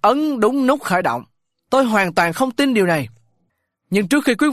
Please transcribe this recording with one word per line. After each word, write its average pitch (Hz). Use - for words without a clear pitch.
ấn 277
đúng 254
nút 277
khởi 185
động. 123
Tôi 262
hoàn 202
toàn 175
không 262
tin 269
điều 202
này. 151
Nhưng 196
trước 285
khi 247
quý 294